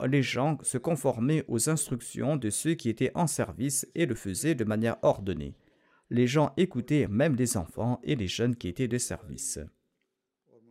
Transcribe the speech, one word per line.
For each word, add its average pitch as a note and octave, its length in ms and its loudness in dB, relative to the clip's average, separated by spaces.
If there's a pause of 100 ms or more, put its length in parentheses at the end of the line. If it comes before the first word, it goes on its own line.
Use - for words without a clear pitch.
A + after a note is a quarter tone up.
les C3+ 160 4
gens C3 400 0
se - 140 -2
conformaient C#3 720 0
aux A#2+ 220 2
instructions C#3 680 -2
de A2 140 -2
ceux D#3+ 240 0
qui A#2+ 160 -2
étaient B2 240 0
en E3+ 120 2
service - 680 -2
et E3 100 2
le C3+ 100 0
faisaient A2+ 400 -2
de B2 100 0
manière A2 360 0
ordonnée. D#2 560 0 (540)
Les B2 160 4
gens C#3+ 320 4
écoutaient, D3 500 2
même B2+ 280 2
les A#2+ 200 2
enfants G#2+ 480 -2
et D3 120 -2
les G2+ 120 -2
jeunes A#2+ 260 0
qui G#2 140 -6
étaient B2+ 180 -2
de A#2+ 120 0
service. - 600 -6 (1120)